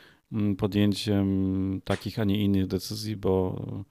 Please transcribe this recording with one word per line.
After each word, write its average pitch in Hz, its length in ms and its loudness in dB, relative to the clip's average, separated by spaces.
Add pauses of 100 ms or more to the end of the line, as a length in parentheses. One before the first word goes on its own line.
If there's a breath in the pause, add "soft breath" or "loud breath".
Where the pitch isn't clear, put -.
(320 soft breath)
m, 104 240 0
podjęciem 95 1300 2
takich, - 360 -4
a 113 40 0
nie 101 200 2
innych 98 240 2
decyzji, 107 480 -6
bo 95 460 0 (280)